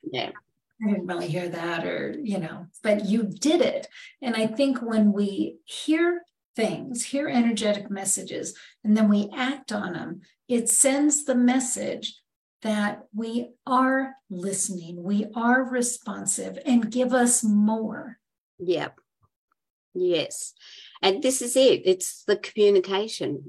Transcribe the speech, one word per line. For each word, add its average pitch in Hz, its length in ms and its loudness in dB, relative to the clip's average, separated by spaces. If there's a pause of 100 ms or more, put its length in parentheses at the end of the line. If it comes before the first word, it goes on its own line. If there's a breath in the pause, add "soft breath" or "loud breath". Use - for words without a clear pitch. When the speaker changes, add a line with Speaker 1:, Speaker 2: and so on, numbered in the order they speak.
Speaker 1:
Yeah. - 280 -6 (520)
Speaker 2:
"I 208 80 2
didn't 180 160 -2
really 170 200 -4
hear 175 220 -4
that," 170 360 -6
or, - 360 -6
you 202 180 -4
know, - 280 -8 (160)
but 208 220 2
you 220 180 2
did 285 380 2
it. - 260 0 (340 loud breath)
And 233 140 -2
I 220 100 0
think 254 360 0
when 220 320 4
we 202 520 -2
hear 339 580 0 (320)
things, 220 500 -4
hear 285 220 -2
energetic 214 600 0
messages, - 680 -6 (280 loud breath)
and 214 120 4
then 214 140 6
we 208 260 4
act 262 360 -4
on 196 220 -4
them, 165 280 -8 (260 soft breath)
it 233 220 0
sends 285 560 4
the 262 100 0
message - 840 0 (400)
that 208 420 -2 (100)
we 226 360 -4 (160)
are 262 500 0 (140)
listening, 175 720 -6
we 202 220 0 (100)
are 240 280 2
responsive, 196 1000 -6
and 240 260 2
give 247 220 0
us 247 300 4
more. 214 760 0 (400)
Speaker 1:
Yep. 170 400 -4 (920)
Yes. 180 600 -2 (480 loud breath)
And 190 200 2
this 262 200 0
is 240 140 -4
it. 262 300 6
It's - 380 0
the 202 140 2
communication, 196 1120 0